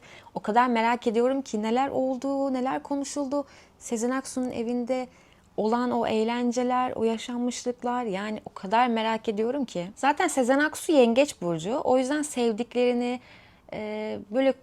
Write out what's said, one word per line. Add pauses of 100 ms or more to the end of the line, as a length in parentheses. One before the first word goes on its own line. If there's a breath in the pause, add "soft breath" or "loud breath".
(340 loud breath)
O
kadar
merak
ediyorum
ki
neler
oldu,
neler
konuşuldu. (320 loud breath)
Sezen
Aksu'nun
evinde (480 soft breath)
olan
o
eğlenceler,
o
yaşanmışlıklar,
yani
o
kadar
merak
ediyorum
ki. (100)
Zaten
Sezen
Aksu
yengeç
burcu.
O
yüzden
sevdiklerini, (520 loud breath)
e, (120)
böyle (100)